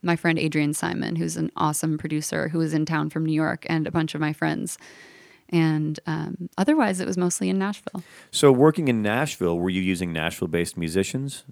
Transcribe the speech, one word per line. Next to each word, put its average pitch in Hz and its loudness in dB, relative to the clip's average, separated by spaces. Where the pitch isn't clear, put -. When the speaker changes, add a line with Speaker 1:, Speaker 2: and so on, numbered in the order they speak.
Speaker 1:
my 175 2
friend 165 0
Adrian 151 0
Simon, - -4
who's 165 -4
an 160 -4
awesome 156 0
producer 156 -4
who 165 -4
was 160 0
in 156 0
town 156 -2
from 160 -2
New 156 0
York, 156 -2
and 160 0
a - -4
bunch 160 0
of 151 -6
my 156 0
friends. - -4
And, 156 2
um, 160 -6
otherwise, 208 2
it - -4
was 185 -4
mostly 180 0
in 190 0
Nashville. 196 -6
Speaker 2:
So 143 8
working 147 6
in 117 2
Nashville, 104 0
were 90 0
you 92 0
using 90 0
Nashville-based 82 -2
musicians? 98 -2